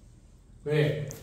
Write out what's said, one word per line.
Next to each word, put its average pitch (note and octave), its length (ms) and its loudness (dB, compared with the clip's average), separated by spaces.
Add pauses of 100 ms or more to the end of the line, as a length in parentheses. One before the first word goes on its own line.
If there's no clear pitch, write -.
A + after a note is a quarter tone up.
(640)
왜? D3 440 2 (140)